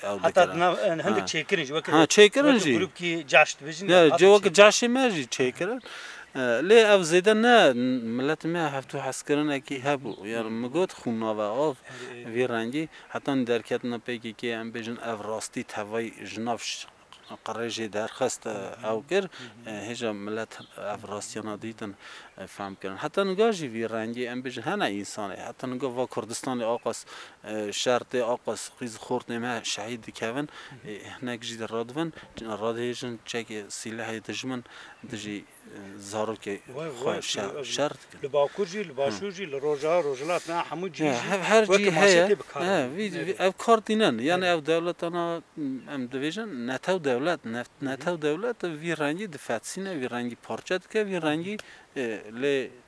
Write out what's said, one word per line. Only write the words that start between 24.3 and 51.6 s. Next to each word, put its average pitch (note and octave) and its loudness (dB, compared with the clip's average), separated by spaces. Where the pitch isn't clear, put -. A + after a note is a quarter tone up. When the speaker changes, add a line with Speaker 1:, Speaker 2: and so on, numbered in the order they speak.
Speaker 1:
بجن B2 -10
هنه F3+ -2
انسانه، G2+ -6
حتی - -10
نگاه B2+ -6
و B2 -2
کردستان A#2+ -6
آقاس، A2+ -4
اه، G#2+ -6
شرط B2 0
آقاس A#2+ -2
قیز A2 -10
خورد - -4
نمه A#2 -4
شهید A2 -8
کون، A2+ -2
Speaker 2:
مهم. C#3+ -4
Speaker 1:
اه، G#2 -12
هنگ A#2+ -6
جی A#2 -10
در A2 -6
رادون، A#2+ -6
راد A2+ -2
هیچن A#2+ -6
چه A#2 -6
که G#2+ -10
سلاح A2+ -8
دشمن A#2+ -8
دجی، G#2 -8
اه، G2+ -18
زارو G#2+ -4
که G2+ -8
Speaker 2:
وای، D3+ -10
Speaker 1:
خواه B2 -4
Speaker 2:
وای، - -4
Speaker 1:
شر-، - -6
Speaker 2:
اه، C#3 -8
Speaker 1:
شرط C3+ -4
کن. - -20
Speaker 2:
لباکور C#3+ 0
جی، G3+ -6
لباشور C#3 -4
جی، F#3 -10
لروجا، D3 0
روجلات D3 -2
نه E3+ -2
همو E3+ -6
جی D3 -4
Speaker 1:
نه، C#3+ 4
Speaker 2:
جی. A#2+ 0
Speaker 1:
هر، F#3+ 0
هر G3+ 4
Speaker 2:
وقتی G3+ 6
Speaker 1:
جی G3 4
Speaker 2:
ماشین F3+ 8
Speaker 1:
هیا. F3+ 8
Speaker 2:
تی G3+ 4
بکار - -6
Speaker 1:
نه، E3+ 2
Speaker 2:
بند. D3 -8
Speaker 1:
وی، G#3+ -4
Speaker 2:
نه. E3+ -6
Speaker 1:
وی، F3+ -2
او F#3 2
کار A3+ 4
دینن. G#3+ 2
یعنی E3+ 2
Speaker 2:
نه. F#3 0
Speaker 1:
او E3+ 2
دولت E3 0
آنها، E3+ -4
ام، C#3 -6
دویژن C#3 -6
نتو F3+ -2
دولت، C#3+ 0
نت-، A#2 -8
Speaker 2:
مهم. C3 -4
Speaker 1:
نتو D#3+ -4
دولت E3 -2
وی E3 -4
رنگی D#3 -2
دفتسینه، F3 -8
وی B2+ -4
رنگی A#2+ -6
پارچه A#2+ -6
دکه، G#3+ -4
وی G3 -4
Speaker 2:
مهم. D#3+ -2
Speaker 1:
رنگی، F3 -2